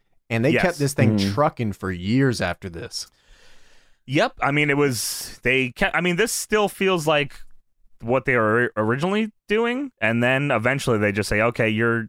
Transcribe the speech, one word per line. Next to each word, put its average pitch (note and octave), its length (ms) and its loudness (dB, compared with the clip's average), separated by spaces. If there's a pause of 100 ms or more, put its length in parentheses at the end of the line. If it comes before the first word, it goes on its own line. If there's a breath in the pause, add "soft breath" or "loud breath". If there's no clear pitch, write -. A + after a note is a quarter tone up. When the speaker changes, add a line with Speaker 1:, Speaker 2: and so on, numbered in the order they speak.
(300)
Speaker 1:
and A2+ 140 0
they D3 60 4
Speaker 2:
Yes. B2 120 2
Speaker 1:
kept E3+ 160 0
this C#3 160 -2
thing G#2+ 240 2
Speaker 3:
Mm. G2+ 160 0
Speaker 1:
trucking B2 400 -2
for F#2+ 160 -8
years G#2+ 500 0
after F2+ 300 -4
this. E2+ 380 -12 (1000 soft breath)
Speaker 2:
Yep. E3 340 0
I C3+ 120 0
mean, D3 180 2
it C#3+ 80 0
was, - 640 -2
they B2+ 300 2
kept, - 220 -2
I D#3+ 60 0
mean, F3 160 0
this G#3+ 160 0
still G#3+ 360 0
feels F#3 380 0
like D3 280 2 (680)
what B2 260 0
they B2+ 100 2
were A2+ 400 2
originally E3+ 560 0 (160)
doing, A#3+ 420 -2 (100)
and A#2 220 0
then C3+ 300 2
eventually B2 460 0
they G#2 120 2
just G2+ 180 -2
say, G#2+ 120 0
"Okay, A#2 280 0
you're, A2+ 400 0